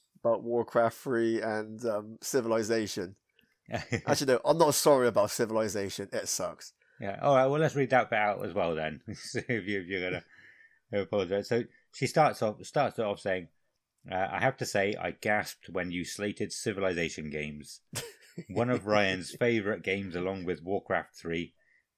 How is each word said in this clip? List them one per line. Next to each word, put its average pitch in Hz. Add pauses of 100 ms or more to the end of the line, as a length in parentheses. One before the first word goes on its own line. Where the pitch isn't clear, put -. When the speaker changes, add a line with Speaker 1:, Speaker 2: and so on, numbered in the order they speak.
(240)
Speaker 1:
about 113
Warcraft 117
three 117
and, 110
um, 107
Civilization. 110 (540)
Speaker 2:
<laughs> - (340)
Speaker 1:
Actually, 139
no, 117
I'm 160
not 151
sorry 135
about 107
Civilization. 104
It 98
sucks. - (260)
Speaker 2:
Yeah. 98
All 139
right. 131
Well, 143
let's 143
read 139
that 123
bit 117
out 104
as 90
well 85
then. 78
<laughs> 107
See -
if 104
you, 101
if 85
you're 92
gonna 90 (800)
apologize. 98
So 120 (280)
she -
starts 143
off, 107
starts 135
it 117
off 101
saying, 92 (600)
uh, 92
"I 92
have 131
to -
say, 101
I 87
gasped -
when 90
you 87
slated 104
Civilization 87
games. 76 (120)
Speaker 1:
<laughs> -
Speaker 2:
One 113
of 104
Ryan's 95
favorite 107
games, 95
along 92
with 82
Warcraft 92
three. 85 (440)